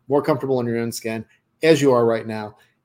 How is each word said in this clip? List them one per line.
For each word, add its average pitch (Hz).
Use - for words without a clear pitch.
more 139
comfortable 135
in 120
your 117
own 117
skin 113
as 160
you 139
are 117
right 113
now. 107